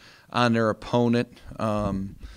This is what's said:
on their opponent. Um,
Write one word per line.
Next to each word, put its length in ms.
on 220
their 160
opponent. 720
Um, 560